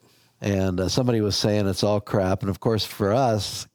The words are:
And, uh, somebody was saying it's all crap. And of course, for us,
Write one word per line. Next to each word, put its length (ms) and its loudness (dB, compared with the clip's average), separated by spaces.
And, 400 0
uh, 80 0
somebody 320 0
was 160 0
saying 320 2
it's 160 -2
all 160 2
crap. 440 0
And 60 -2
of 120 -4
course, 240 0
for 260 -2
us, 640 0